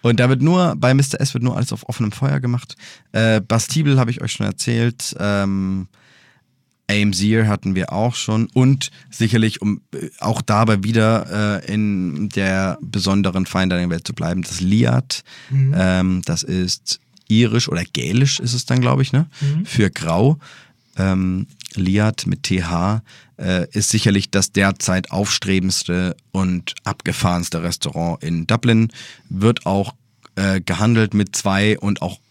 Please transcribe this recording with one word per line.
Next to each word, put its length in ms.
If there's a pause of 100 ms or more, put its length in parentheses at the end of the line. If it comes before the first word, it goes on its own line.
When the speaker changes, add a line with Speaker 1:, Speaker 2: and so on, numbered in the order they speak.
Speaker 1:
Und 180
da 100
wird 140
nur, 320
bei 180
Mister 260
S 140
wird 100
nur 140
alles 160
auf 160
offenem 220
Feuer 280
gemacht. 360 (360)
Äh, 300
Bastibel 560
habe 140
ich 100
euch 120
schon 120
erzählt. 760
Ähm, 680 (1000)
A 60
M 180
Zier 360
hatten 260
wir 180
auch 220
schon. 400
Und 380 (180)
sicherlich, 540
um, 180 (140)
äh, 140 (100)
auch 240
dabei 400
wieder, 800
äh, 100
in 560
der 520
besonderen 680
Fine 220
Dining 200
Welt 160
zu 80
bleiben, 300
das 180
Liat. 600 (260)
Speaker 2:
Mhm. 260
Speaker 1:
Ähm, 480
das 200
ist 560 (280)
irisch 400
oder 160
gälisch 560
ist 140
es 140
dann, 140
glaub 180
ich, 120
ne? 140 (160)
Speaker 2:
Mhm. 240
Speaker 1:
Für 240
grau. 480 (600)
Ähm, 500 (260)
Liat 540
mit 160
T 200
H, 380 (360)
äh, 340
ist 180
sicherlich 400
das 240
derzeit 580
aufstrebendste 1040 (160)
und 420 (120)
abgefahrenste 800
Restaurant 600
in 240
Dublin. 460 (340)
Wird 380
auch, 280 (420)
äh, 260
gehandelt 520
mit 220
zwei 420
und 240
auch 300